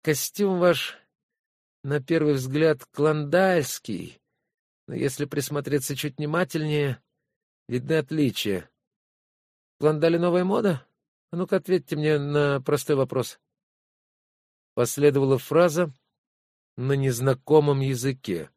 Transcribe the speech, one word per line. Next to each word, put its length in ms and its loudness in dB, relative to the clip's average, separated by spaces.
Костюм 560 -2
ваш, 400 2
на 180 -2
первый 320 0
взгляд, 520 0
клондайский, 1300 0
но 80 -12
если 300 -2
присмотреться 720 -4
чуть 220 -8
внимательнее, 840 -2
видны 260 -4
отличия. 760 -2
В 40 -6
Клондале 360 4
новая 280 2
мода? 380 0
А 60 -12
ну-ка 220 -2
ответьте 380 -2
мне 220 2
на 420 0
простой 360 0
вопрос. 440 -2
Последовала 640 2
фраза 560 0
на 180 -2
незнакомом 880 2
языке. 760 -4